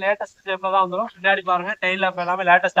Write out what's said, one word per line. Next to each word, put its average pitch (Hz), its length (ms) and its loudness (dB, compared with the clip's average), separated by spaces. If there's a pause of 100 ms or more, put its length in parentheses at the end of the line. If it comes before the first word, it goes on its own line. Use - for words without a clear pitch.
லேட்டஸ்ட் 202 420 -4
ஷேப்ல 190 280 -4
தான் 190 100 4
வந்துரும். 185 300 -4
பின்னாடி 190 360 0
பாருங்க, 180 220 0 (100)
டெயில் 190 220 -2
லேம்ப் 180 200 -2
எல்லாமே 180 260 -2
லேட்டஸ்ட் 180 300 4